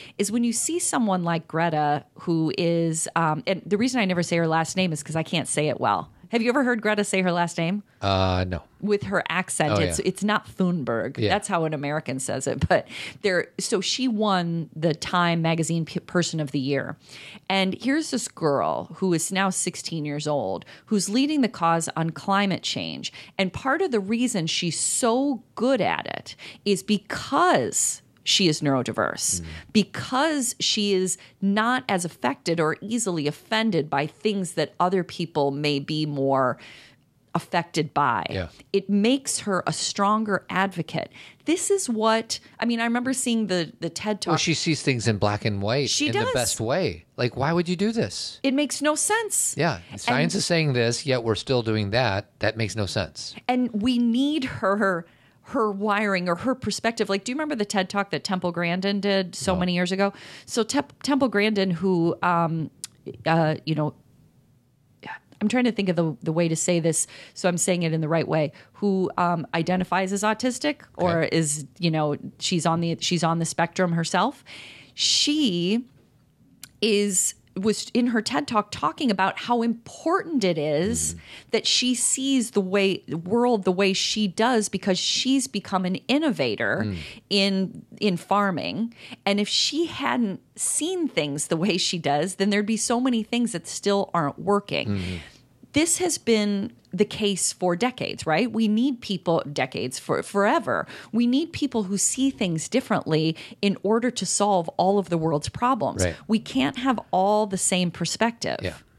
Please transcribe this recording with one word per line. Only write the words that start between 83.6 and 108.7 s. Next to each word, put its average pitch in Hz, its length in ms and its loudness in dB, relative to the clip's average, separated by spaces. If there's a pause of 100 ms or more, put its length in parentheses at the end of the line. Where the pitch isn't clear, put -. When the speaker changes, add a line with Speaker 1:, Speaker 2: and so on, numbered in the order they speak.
Speaker 1:
the 190 60 2
way 190 200 4
she 214 360 0
does 220 420 2
because 185 280 0
she's - 500 0
become 190 360 -4
an 180 120 0 (120)
innovator 151 800 2
Speaker 2:
Mm. 98 120 -4 (320)
Speaker 1:
in, 196 560 0 (140)
in 196 180 2
farming. 196 760 -2 (320)
And 202 160 2
if 208 80 -2
she 320 380 0
hadn't 247 520 -2 (160)
seen 339 540 -2
things 147 380 -2
the 165 100 0
way 180 200 2
she 185 200 -2
does, 151 380 0
then 196 140 2
there'd 208 160 2
be 220 120 0
so 240 240 0
many 240 220 0
things 240 280 -2
that 165 160 -8
still 202 460 0
aren't 160 260 0
working. - 480 0
Speaker 2:
Mm-hmm. 92 280 -2 (580)
Speaker 1:
This 330 260 2
has 349 180 0
been 208 560 0 (180)
the 202 140 2
case 202 480 -2
for 180 220 0
decades, - 500 -4
right? 185 260 2
We 220 160 2
need 233 340 2
people, 170 420 0 (100)
decades, 127 460 -4
for - 240 -2
forever. 196 640 0 (240)
We 240 160 2
need 302 260 0
people 254 300 -2
who 185 160 -4
see 269 320 0
things 175 360 -2
differently 160 680 0 (260)
in 202 220 0
order 226 260 2
to 226 160 -6
solve 196 440 2
all 190 280 2
of 190 120 -2
the 170 100 0
world's 156 300 0
problems. 180 540 0
Speaker 2:
Right. 85 120 0 (120)
Speaker 1:
We 220 120 2
can't 269 400 -2
have 254 200 0 (120)
all 208 340 4
the 190 140 -4
same 180 320 2
perspective. 220 720 -2
Speaker 2:
Yeah. 78 100 -4 (260)